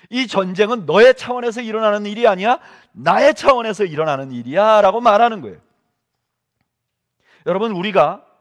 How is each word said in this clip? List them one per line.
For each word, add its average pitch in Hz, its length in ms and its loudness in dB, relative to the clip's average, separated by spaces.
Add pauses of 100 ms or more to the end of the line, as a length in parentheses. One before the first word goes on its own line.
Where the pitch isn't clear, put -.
"이 247 180 -4
전쟁은 196 600 -2
너의 214 280 6
차원에서 240 460 -6
일어나는 214 460 -2
일이 214 200 -2
아니야. 208 320 0 (340)
나의 196 420 2
차원에서 220 500 -2
일어나는 143 480 -4
일이야." 190 480 2
라고 202 220 2
말하는 226 400 2
거예요. 95 160 -16 (1900)
여러분, 196 280 -4
우리가 185 520 -2 (160)